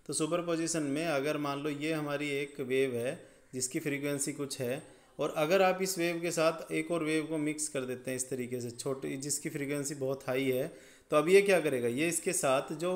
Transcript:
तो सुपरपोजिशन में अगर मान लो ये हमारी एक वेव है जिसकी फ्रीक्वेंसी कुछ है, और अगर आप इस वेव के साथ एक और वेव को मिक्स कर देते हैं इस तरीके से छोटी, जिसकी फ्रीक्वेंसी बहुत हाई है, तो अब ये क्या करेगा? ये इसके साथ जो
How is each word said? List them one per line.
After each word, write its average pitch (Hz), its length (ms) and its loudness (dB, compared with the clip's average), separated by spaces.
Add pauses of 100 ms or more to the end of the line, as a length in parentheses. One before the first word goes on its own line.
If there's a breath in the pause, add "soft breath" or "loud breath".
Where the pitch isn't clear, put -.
तो 151 80 -6
सुपरपोजिशन 165 720 0
में 147 220 -2
अगर 147 320 0
मान 143 200 -2
लो 151 120 -2
ये 147 220 -2
हमारी 147 400 -2
एक 143 300 -4
वेव 131 340 2
है 131 260 -4 (320 loud breath)
जिसकी 131 260 -2
फ्रीक्वेंसी 143 520 -2
कुछ 139 280 -6
है, 127 220 -2 (360 loud breath)
और 151 180 -2
अगर 165 260 4
आप 185 200 4
इस 185 160 0
वेव 170 220 0
के 170 100 -2
साथ 165 420 0
एक 160 180 -2
और 170 140 0
वेव 156 220 0
को 160 120 -4
मिक्स 151 300 -2
कर 139 140 -4
देते 127 280 -6
हैं 127 60 -2
इस 123 140 -4
तरीके 123 300 -4
से 120 120 -6
छोटी, 139 460 -6
जिसकी 143 320 -4
फ्रीक्वेंसी 143 440 -4
बहुत 135 320 -4
हाई 135 180 0
है, 127 220 2 (460 loud breath)
तो 151 40 6
अब 151 120 4
ये 196 140 10
क्या 185 180 6
करेगा? 131 280 2
ये 143 200 0
इसके 170 240 -2
साथ 143 420 2
जो 175 220 -2